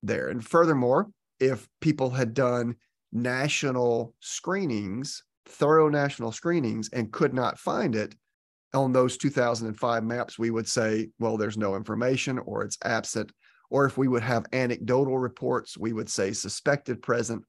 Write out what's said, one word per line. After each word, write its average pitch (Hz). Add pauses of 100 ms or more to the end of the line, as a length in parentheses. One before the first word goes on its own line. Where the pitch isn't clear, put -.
there. 98
And 113
furthermore, 160 (300)
if 131 (140)
people 147
had 123
done 120 (360)
national 123
screenings, 131 (240)
thorough 156
national 143
screenings, 113
and 113
could 139
not 127
find -
it 107 (580)
on 135
those 127
two 143
thousand 120
and 107
five 117
maps, 120
we 113
would 113
say, 110 (100)
"Well, 113
there's 107
no 101
information," 123
or, 107
"It's 104
absent." 110 (380)
Or 139
if 131
we 135
would 123
have 117
anecdotal 127
reports, 127
we 113
would 110
say, 101
"Suspected 127
present," 117